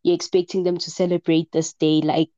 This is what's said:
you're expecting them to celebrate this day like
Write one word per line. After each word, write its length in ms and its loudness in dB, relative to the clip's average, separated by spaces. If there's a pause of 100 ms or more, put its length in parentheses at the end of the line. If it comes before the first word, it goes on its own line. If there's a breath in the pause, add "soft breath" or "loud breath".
you're 120 2
expecting 480 -2
them 140 -2
to 120 -8
celebrate 640 0
this 220 -4
day 280 2
like 360 0